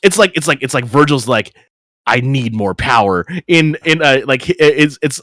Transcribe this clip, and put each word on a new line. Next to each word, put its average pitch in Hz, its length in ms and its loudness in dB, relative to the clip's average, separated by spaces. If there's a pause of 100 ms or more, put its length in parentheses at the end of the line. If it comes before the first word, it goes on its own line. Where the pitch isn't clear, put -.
it's 196 160 2
like, 202 180 2
it's 156 120 -4
like, 151 140 -2
it's 131 120 -6
like 127 100 -2
Virgil's 135 440 2
like, 113 280 -2 (500)
I 107 140 0
need 127 340 -2
more 101 200 -2
power. 98 500 0 (220)
In, 160 380 2
in, 160 180 0
uh, 139 240 2
like, 131 240 -2
h-, 180 100 0
i-, 156 40 4
it's, 147 360 2
it's, 143 220 -4